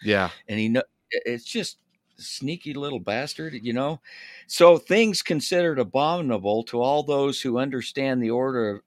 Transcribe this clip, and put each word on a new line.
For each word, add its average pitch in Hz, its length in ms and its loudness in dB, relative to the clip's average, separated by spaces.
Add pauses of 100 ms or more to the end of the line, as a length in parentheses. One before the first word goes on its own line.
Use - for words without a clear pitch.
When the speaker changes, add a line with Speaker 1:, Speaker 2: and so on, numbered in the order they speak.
Speaker 1:
Yeah. 98 280 2 (180)
Speaker 2:
And 107 120 -4
he 110 80 0
kno-, 120 120 0 (340)
i-, - 120 -2
it's 120 180 -8
just - 340 -8 (420)
sneaky 147 540 -10
little 143 260 -6
bastard, 143 640 -6
you 117 100 -4
know? 143 280 -2 (480)
So, 170 300 10
"Things 214 440 2
considered 165 560 0
abominable 120 840 0
to 120 160 -4
all 139 240 2
those 139 380 0
who 123 160 -2
understand 131 640 -4
the 110 80 0
order 123 400 0
of, 101 160 -8